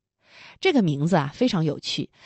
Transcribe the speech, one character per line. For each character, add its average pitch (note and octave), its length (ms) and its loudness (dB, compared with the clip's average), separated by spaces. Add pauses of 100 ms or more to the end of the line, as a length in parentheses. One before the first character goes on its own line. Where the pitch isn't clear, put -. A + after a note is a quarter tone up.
(600)
这 F#4+ 140 2
个 B3+ 100 4
名 D3 240 0
字 F3+ 80 2
啊， C#3+ 180 0
非 B3+ 140 0
常 F3 160 0
有 B2+ 160 -2
趣。 - 300 -8 (160)